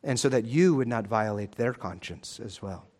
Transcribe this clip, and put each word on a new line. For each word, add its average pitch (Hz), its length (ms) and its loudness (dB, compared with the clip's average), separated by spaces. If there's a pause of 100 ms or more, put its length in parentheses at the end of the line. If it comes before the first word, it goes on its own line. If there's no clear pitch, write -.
And 127 160 0
so 139 100 2
that 127 160 2
you 160 300 6
would 131 140 0
not 113 180 0
violate 104 460 0
their 123 200 0
conscience - 720 -10
as 101 160 -12
well. 92 280 -12 (100)